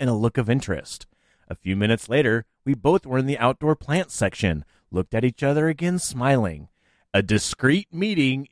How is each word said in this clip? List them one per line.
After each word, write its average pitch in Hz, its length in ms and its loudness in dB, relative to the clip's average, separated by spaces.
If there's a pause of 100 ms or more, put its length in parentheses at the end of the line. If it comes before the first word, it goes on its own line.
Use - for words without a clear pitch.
and 131 100 2
a 117 40 2
look 110 240 0
of 113 120 0
interest. 107 560 -4 (420)
A 92 60 -10
few 95 220 -4
minutes 107 320 0
later, 117 380 2 (180)
we 139 100 0
both 147 320 2
were 127 120 0
in 131 80 0
the 139 120 -2
outdoor 131 380 2
plant 175 340 -2
section, 90 540 -2 (260)
looked 90 240 -4
at 113 100 2
each 127 200 -2
other 151 240 2
again, 170 320 -2
smiling. 120 680 -2 (460)
"A 98 80 4
discreet 131 720 0
meeting 151 580 0